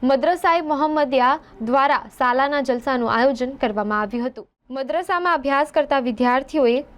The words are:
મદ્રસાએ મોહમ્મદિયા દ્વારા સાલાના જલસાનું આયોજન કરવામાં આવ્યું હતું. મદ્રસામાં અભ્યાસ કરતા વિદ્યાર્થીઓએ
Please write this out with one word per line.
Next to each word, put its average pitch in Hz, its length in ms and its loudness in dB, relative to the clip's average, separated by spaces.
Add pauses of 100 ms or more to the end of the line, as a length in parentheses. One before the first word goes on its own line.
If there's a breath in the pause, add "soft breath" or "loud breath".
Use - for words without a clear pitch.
(100)
મદ્રસાએ 330 600 2
મોહમ્મદિયા 285 1000 0
દ્વારા 277 300 2 (200)
સાલાના 269 500 2
જલસાનું 247 460 -2
આયોજન 254 360 0 (120)
કરવામાં 214 400 -2
આવ્યું 240 260 -6
હતું. 226 180 -20 (300)
મદ્રસામાં 339 640 -2
અભ્યાસ 277 360 0
કરતા 294 320 2
વિદ્યાર્થીઓએ 247 680 2 (240)